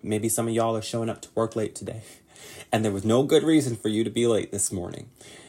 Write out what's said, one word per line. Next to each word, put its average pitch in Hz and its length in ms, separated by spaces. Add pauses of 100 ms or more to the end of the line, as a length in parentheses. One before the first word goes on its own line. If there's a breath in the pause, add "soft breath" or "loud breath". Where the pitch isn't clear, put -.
Maybe 107 260
some 117 200
of 113 60
y'all 113 220
are 107 60
showing 113 280
up 104 120
to - 140
work 113 200
late 107 200
today, 110 260 (720 loud breath)
and 110 120
there 107 80
was 98 140
no 117 180
good 147 200
reason 143 320
for 107 140
you 110 140
to 110 60
be 117 160
late 113 260
this 104 200
morning. - 380 (400 loud breath)